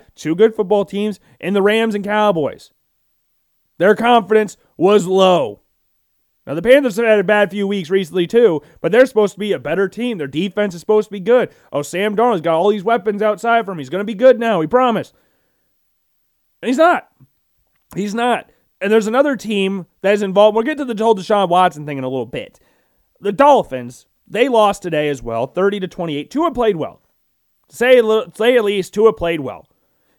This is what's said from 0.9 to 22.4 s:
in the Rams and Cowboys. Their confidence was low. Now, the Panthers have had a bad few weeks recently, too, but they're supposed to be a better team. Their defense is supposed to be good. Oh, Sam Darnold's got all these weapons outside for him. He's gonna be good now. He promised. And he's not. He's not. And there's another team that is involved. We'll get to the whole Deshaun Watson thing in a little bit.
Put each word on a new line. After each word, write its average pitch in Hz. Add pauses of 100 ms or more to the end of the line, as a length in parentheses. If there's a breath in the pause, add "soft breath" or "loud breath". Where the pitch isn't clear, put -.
in 180
the 202
Rams 220
and 208
Cowboys. 202 (1080)
Their 196
confidence 220 (220)
was 196
low. 180 (840)
Now, 139
the 165
Panthers 247
have 233
had 214
a 196
bad 208
few 196
weeks 190
recently, 180
too, 214 (180 soft breath)
but 165
they're 240
supposed 214
to 175
be 208
a 160
better 170
team. 233
Their 151
defense 180
is 170
supposed 214
to -
be 202
good. 208 (220 soft breath)
Oh, 143
Sam 196
Darnold's 226
got 160
all 180
these 208
weapons 214
outside 220
for 196
him. 175
He's 131
gonna 180
be 208
good 226
now. 220
He 156
promised. 233 (1500)
And 202
he's 254
not. 320 (840)
He's 196
not. 233 (300)
And 202
there's 220
another 269
team 196 (160)
that 190
is 208
involved. 208
We'll 226
get 302
to 285
the 226
whole 220
Deshaun 190
Watson 175
thing 143
in 131
a 131
little 131
bit. 123 (580)